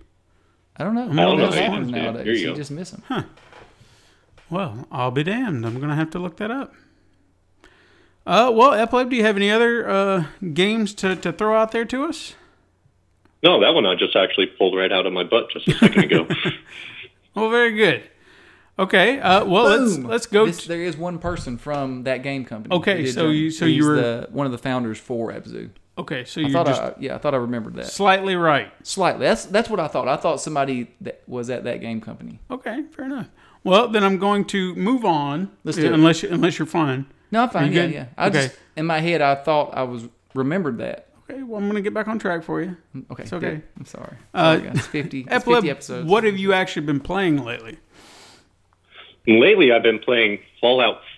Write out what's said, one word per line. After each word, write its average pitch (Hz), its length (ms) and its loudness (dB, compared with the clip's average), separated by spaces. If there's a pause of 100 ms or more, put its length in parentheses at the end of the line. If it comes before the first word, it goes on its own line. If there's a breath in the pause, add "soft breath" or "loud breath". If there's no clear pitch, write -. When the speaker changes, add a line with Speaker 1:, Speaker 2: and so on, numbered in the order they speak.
(760)
Speaker 1:
I 143 80 -6
don't 220 100 -2
know. 240 80 -2
Speaker 2:
I'm 226 60 -8
gonna 156 120 2
Speaker 3:
I 175 40 6
don't 190 120 4
know - 60 4
Speaker 1:
That's - 120 2
Speaker 3:
how - 60 0
you 220 80 0
Speaker 1:
happens 139 220 -4
Speaker 3:
missed 117 100 -4
it. 117 40 -4
Speaker 1:
nowadays. 117 200 -6
Speaker 3:
Here 110 80 0
you 110 60 0
Speaker 1:
You 82 80 -2
Speaker 3:
go. 82 80 -6
Speaker 1:
just 143 160 -10
miss 170 220 -12
'em. - 140 -20
Speaker 2:
Huh. - 160 -6 (1300 soft breath)
Well, 151 420 -8
I'll 127 200 -2
be 143 120 -2
damned. 185 420 -4
I'm 117 140 -6
gonna 147 160 -4
have 160 160 -2
to 175 80 -8
look 180 180 -8
that 214 120 -6
up. 262 240 -8 (1500 soft breath)
Uh, 214 280 4
well, 247 180 8
Epleb, 240 380 2
do 262 80 -2
you 214 60 4
have 214 120 4
any 202 160 2
other, 233 380 2
uh, 196 360 2 (280 loud breath)
games 208 400 2
to, 190 240 -2
to 170 160 -4
throw 214 260 2
out 220 140 2
there 233 120 0
to 262 200 -4
us? - 300 -10 (1080 soft breath)
Speaker 3:
No, 165 160 6
that 123 140 6
one 135 120 4
I 92 100 2
just 95 200 -2
actually 95 320 2
pulled 92 300 0
right 92 160 0
out 92 120 0
of 92 60 -2
my 90 140 -4
butt 113 260 0
just - 160 -6
a 180 60 2
second 208 320 4
ago. - 260 2
Speaker 2:
<laughs> 147 60 -2 (1000 loud breath)
Well, 220 140 -2
very 233 260 4
good. 170 280 2 (720 soft breath)
Okay, 190 420 4
uh, 190 240 4
well, 196 200 4
let's, 220 340 4
Speaker 1:
Boom. 127 100 -8
Speaker 2:
let's 165 200 -2
go 208 180 4
Speaker 1:
This, 170 180 -4
Speaker 2:
t- - 40 -14
Speaker 1:
there 170 160 -4
is 170 120 -4
one 170 220 -8
person 165 400 -8
from 135 460 -6
that 127 180 -4
game 139 240 -6
company 110 300 -6
Speaker 2:
Okay, 180 220 0
Speaker 1:
who 151 80 -2
did 127 100 -2
Speaker 2:
so - 80 -2
Speaker 1:
join. 156 120 2
Speaker 2:
you, 156 140 0
so 165 160 -4
Speaker 1:
He's 151 120 6
Speaker 2:
you 151 100 4
were 151 80 4
Speaker 1:
the, 120 340 -2
one 139 160 -4
of 131 60 -4
the 120 80 -8
founders 120 400 -4
for 113 320 -6
Abzu. 110 400 -12 (260)
Speaker 2:
Okay, 131 280 -8
so - 160 -8
Speaker 1:
I - 20 0
Speaker 2:
you're 139 100 0
Speaker 1:
thought 160 140 2
Speaker 2:
just 127 140 2
Speaker 1:
I, - 180 -6
yeah, 135 160 -8
I - 20 -12
thought 147 160 -2
I 131 40 0
remembered 120 400 -4
that. 62 100 -10
Speaker 2:
slightly 190 480 2
right. 147 360 2 (120)
Speaker 1:
Slightly. 135 420 0
That's, 220 200 2
that's 214 220 0
what 214 120 0
I 156 80 0
thought. 127 200 -2
I 139 80 2
thought 151 260 -2
somebody 139 500 -4 (100)
that - 260 -14
was 123 220 -8
at 127 140 -6
that 117 180 -6
game 113 200 -8
company. 113 380 -16 (120)
Speaker 2:
Okay, 254 320 -8 (120)
fair 262 100 -12
enough. 269 240 -10 (340 soft breath)
Well, 196 240 4
then 214 160 2
I'm 190 160 2
going 202 260 0
to 185 300 -4
move 226 280 0
on. 156 460 -2 (140)
Speaker 1:
Let's 156 160 -4
Speaker 2:
Yeah, 156 60 2
Speaker 1:
do 165 40 4
it. 165 60 2
Speaker 2:
unless 160 260 6
you, 202 80 -6
unless 170 300 0
you're 156 80 -4
fine. 139 400 -2 (240)
Speaker 1:
No, 226 100 2
I'm 247 80 0
Speaker 2:
Are - 20 -10
Speaker 1:
fine. 151 200 0
Speaker 2:
you 170 80 2
Speaker 1:
Yeah, 175 80 2
Speaker 2:
good? 156 80 -4
Speaker 1:
yeah. 139 100 -10 (100)
I 180 120 0
Speaker 2:
Okay. 156 160 2
Speaker 1:
just, 127 140 -6 (180)
in 156 100 -4
my 160 140 0
head, 165 240 0
I 139 100 4
thought 147 420 0
I 131 80 -2
was 120 240 -8 (280)
remembered 139 420 -2
that. - 300 -8 (220)
Speaker 2:
Okay, 269 120 -12
well, 226 180 -10
I'm 202 80 -2
gonna 208 140 0
get 208 120 -4
back 214 160 -4
on 220 100 -4
track 170 240 -4
for 156 180 -6
you. 180 140 -8 (200)
Speaker 1:
Mm, 131 160 -14
okay, - 120 -14
Speaker 2:
It's - 100 -14
okay. 170 180 -6
Speaker 1:
good. 156 120 -10 (160)
I'm 135 60 -14
sorry. - 320 -18 (160)
Speaker 2:
Uh, 160 240 4
Speaker 1:
Sorry, - 120 -6
guys. - 180 -2
Fifty. 139 340 -6
It's - 80 -16 (160)
Speaker 2:
Epleb, 240 100 4
Speaker 1:
fifty 185 140 2
episodes. 139 400 -8
Speaker 2:
what 220 160 4
have 196 120 2
you 190 140 0
actually 185 340 0
been 143 140 0
playing 165 460 0
lately? 113 320 -12 (1500 loud breath)
Speaker 3:
Lately, 127 460 6
I've 113 120 4
been 110 160 2
playing 110 400 0 (200)
Fallout 120 400 2 (180)